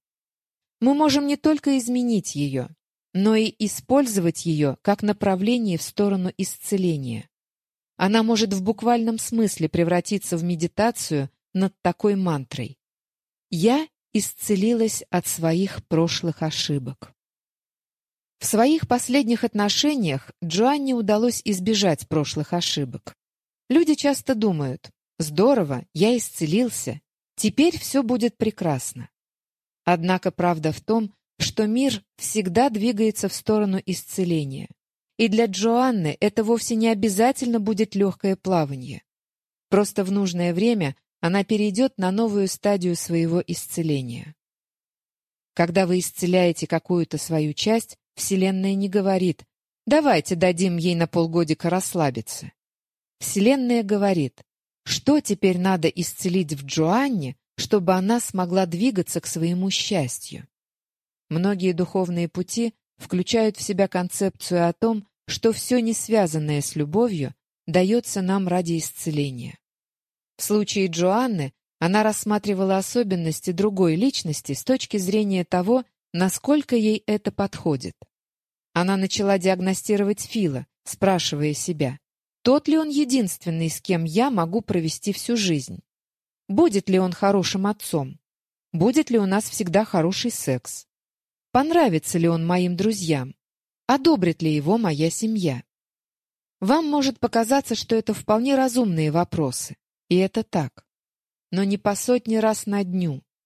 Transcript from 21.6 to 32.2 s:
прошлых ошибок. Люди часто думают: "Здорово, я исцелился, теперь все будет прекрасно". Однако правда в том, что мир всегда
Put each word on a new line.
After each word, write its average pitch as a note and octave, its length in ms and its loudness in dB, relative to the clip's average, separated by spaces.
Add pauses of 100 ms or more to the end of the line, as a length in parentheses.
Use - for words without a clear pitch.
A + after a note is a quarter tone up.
прошлых D3+ 460 -2
ошибок. C#3+ 600 -4 (540)
Люди D#4 260 4
часто C#4 400 0
думают: E3 560 -2 (280)
"Здорово, D#3 720 2
я G#3+ 240 2
исцелился, F3 840 -2 (340)
теперь D4+ 420 2
все - 240 -2
будет A#3 360 0
прекрасно". D#3 720 -4 (720)
Однако F3 460 0
правда D#3+ 420 -2
в - 80 -10
том, G#3+ 320 -2 (260)
что - 280 -2
мир A#3 360 0 (140)
всегда G#3+ 540 0